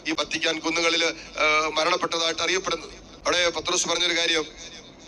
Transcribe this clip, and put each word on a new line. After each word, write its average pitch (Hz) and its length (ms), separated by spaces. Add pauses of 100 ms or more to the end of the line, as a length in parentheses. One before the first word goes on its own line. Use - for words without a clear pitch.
ഈ 156 40
വത്തിക്കാൻ 160 480
കുന്നുകളിൽ, 165 460
ഏഹ്, 156 680
മരണപ്പെട്ടതായിട്ട് 165 680
അറിയപ്പെടുന്നത്. 165 540
അവിടെ 175 540
പത്രോസ് 175 380
പറഞ്ഞൊരു 170 300
കാര്യം, 165 280 (640)